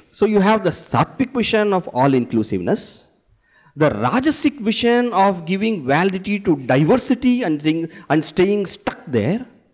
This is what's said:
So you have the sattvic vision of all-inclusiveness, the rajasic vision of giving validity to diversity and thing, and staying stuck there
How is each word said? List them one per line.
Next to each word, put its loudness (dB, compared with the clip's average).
So 0
you 4
have 2
the 2
sattvic -4
vision 0
of -2
all-inclusiveness, -2
the 2
rajasic -2
vision 0
of 2
giving -2
validity 0
to 2
diversity 2
and -2
thing, 0
and 2
staying 0
stuck -10
there -2